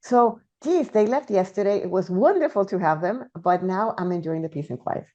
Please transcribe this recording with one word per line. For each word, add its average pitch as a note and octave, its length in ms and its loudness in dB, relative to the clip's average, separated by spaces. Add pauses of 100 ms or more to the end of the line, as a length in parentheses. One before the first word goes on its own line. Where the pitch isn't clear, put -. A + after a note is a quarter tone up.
So, A#3 380 2 (240)
geez, D#4+ 280 0
they G#3+ 140 4
left C4 240 -2
yesterday. G3 520 0
It - 80 -6
was F3 200 -2
wonderful C4 560 2
to G3 140 -6
have D#3 220 2
them, G#3+ 320 -4
but F3+ 300 0
now F#3+ 340 -2
I'm F3+ 140 -4
enjoying D#3+ 300 -4
the D#3+ 80 -6
peace D3 200 -8
and B2 100 -8
quiet. - 360 -6